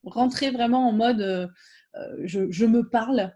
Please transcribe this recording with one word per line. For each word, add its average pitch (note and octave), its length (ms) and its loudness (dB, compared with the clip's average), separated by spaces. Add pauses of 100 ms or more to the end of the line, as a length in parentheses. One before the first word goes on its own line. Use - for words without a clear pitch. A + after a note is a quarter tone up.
Rentrer B3+ 460 -2
vraiment B3 380 2
en - 20 2
mode, A3 300 2
euh, F#3 260 -2 (480)
euh, - 40 -14 (260)
je, F#3 260 -2
je F#3 140 2
me A#3 240 4
parle A3+ 460 0